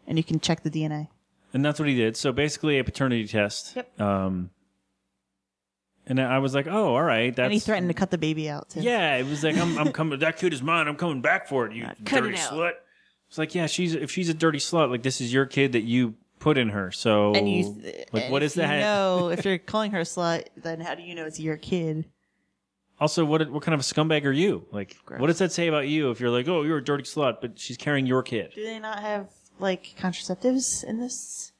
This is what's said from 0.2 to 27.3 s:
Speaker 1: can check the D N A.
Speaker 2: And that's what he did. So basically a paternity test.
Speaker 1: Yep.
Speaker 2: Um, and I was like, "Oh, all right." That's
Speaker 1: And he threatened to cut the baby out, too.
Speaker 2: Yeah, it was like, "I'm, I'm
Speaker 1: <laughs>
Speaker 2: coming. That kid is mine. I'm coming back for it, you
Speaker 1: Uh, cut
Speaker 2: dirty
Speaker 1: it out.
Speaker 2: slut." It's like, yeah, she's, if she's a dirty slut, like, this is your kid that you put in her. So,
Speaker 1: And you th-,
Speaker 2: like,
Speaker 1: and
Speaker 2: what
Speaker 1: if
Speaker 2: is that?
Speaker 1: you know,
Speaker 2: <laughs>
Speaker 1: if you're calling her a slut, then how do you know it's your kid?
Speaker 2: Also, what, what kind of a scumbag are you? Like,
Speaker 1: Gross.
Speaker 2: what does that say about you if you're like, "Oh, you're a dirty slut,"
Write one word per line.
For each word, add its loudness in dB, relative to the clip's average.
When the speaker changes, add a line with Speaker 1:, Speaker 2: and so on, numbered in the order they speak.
Speaker 1:
can 0
check -2
the -2
D -2
N -2
A. -6
Speaker 2:
And 2
that's 2
what 0
he 2
did. 2
So 0
basically 2
a 2
paternity 0
test. -2
Speaker 1:
Yep. -12
Speaker 2:
Um, 0
and 0
I 2
was 0
like, 0
"Oh, 2
all 4
right." 2
That's 2
Speaker 1:
And 2
he 2
threatened 0
to 0
cut -2
the -2
baby -2
out, -12
too. -10
Speaker 2:
Yeah, 2
it 0
was -4
like, 2
"I'm, 0
I'm 2
Speaker 1:
<laughs> -8
Speaker 2:
coming. -2
That 0
kid 0
is -6
mine. 2
I'm -6
coming -2
back 2
for 0
it, -10
you -8
Speaker 1:
Uh, -10
cut 2
Speaker 2:
dirty -2
Speaker 1:
it -2
out. -2
Speaker 2:
slut." -2
It's -10
like, -4
yeah, 0
she's, 0
if -4
she's -2
a 0
dirty 2
slut, 2
like, -2
this -2
is -2
your 6
kid 2
that 2
you 2
put 2
in 2
her. -2
So, 4
Speaker 1:
And 4
you 2
th-, -12
Speaker 2:
like, 0
Speaker 1:
and -6
Speaker 2:
what 2
Speaker 1:
if 2
Speaker 2:
is -4
that? 2
Speaker 1:
you 2
know, 2
Speaker 2:
<laughs> 0
Speaker 1:
if -2
you're 2
calling -2
her 0
a 0
slut, -2
then -8
how -6
do -12
you -14
know -8
it's -10
your -2
kid? -2
Speaker 2:
Also, 2
what, 2
what -6
kind 0
of 2
a -4
scumbag 2
are 4
you? 2
Like, -8
Speaker 1:
Gross. -12
Speaker 2:
what 2
does 2
that 2
say 0
about 0
you 2
if -4
you're 2
like, 2
"Oh, 2
you're 0
a -4
dirty -2
slut," 0